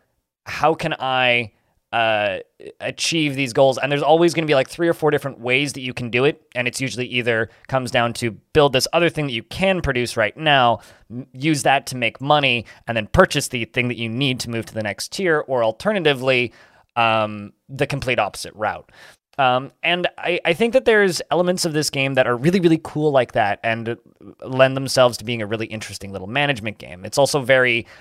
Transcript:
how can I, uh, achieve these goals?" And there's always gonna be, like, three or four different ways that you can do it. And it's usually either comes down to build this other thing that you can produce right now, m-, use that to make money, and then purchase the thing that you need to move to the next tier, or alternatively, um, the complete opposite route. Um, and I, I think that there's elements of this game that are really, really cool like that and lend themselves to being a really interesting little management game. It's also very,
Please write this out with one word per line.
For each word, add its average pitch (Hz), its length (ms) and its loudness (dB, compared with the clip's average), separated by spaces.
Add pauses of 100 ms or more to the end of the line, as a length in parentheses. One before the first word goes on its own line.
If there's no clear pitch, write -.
(460)
how 156 280 0
can 156 220 -6
I, 123 580 0 (360)
uh, 107 480 0 (400)
achieve 147 560 -2
these 131 180 -4
goals?" 135 260 4
And 135 120 -2
there's 143 100 0
always 165 320 4
gonna 160 140 -2
be, 151 80 2
like, - 140 2
three 170 180 -4
or 165 80 2
four 151 160 0
different 143 300 -4
ways 127 320 0
that 139 80 -12
you 127 120 -8
can 120 160 -8
do 120 160 2
it. 160 160 0 (140)
And 123 140 -2
it's 120 120 -8
usually 123 280 -6
either 113 420 0 (160)
comes 131 240 -2
down 117 240 2
to 117 160 -4
build 139 440 2
this 127 180 2
other 170 160 4
thing 156 180 -4
that 131 60 -6
you 113 100 -6
can 185 400 -2
produce 123 340 -2
right 104 200 0
now, 135 420 2 (320)
m-, 123 220 -12
use 143 320 -2
that 139 240 2
to 131 80 -8
make 120 240 -4
money, 135 440 2 (220)
and 117 100 -2
then 107 120 -4
purchase 175 400 2
the 117 160 -4
thing 123 240 -4
that 123 100 -6
you 117 100 -6
need 127 300 -2
to 120 120 -8
move 113 160 -6
to - 80 -16
the 110 100 -6
next - 260 -8
tier, 165 300 0
or 123 240 -2
alternatively, 131 880 0 (420)
um, 107 600 0 (140)
the 135 200 -4
complete 117 320 -2
opposite 95 340 -4
route. 101 340 -6 (500)
Um, 131 340 0 (100)
and 175 260 0 (100)
I, 160 260 -4
I 170 80 2
think 226 220 0
that 254 100 4
there's 202 460 4
elements 180 340 0
of 165 80 -2
this 151 160 0
game 135 260 -2
that 131 120 4
are 120 100 0
really, 170 240 2
really 165 240 4
cool 151 280 -2
like 127 200 2
that 104 320 0
and 113 320 -2 (480)
lend 131 320 4
themselves 127 400 2
to 107 80 -12
being 117 160 -4
a 104 60 -6
really 110 180 -4
interesting 98 480 -12
little 92 140 -10
management 113 500 -2
game. 90 300 -16
It's - 100 -6
also 143 240 2
very, 123 460 2 (140)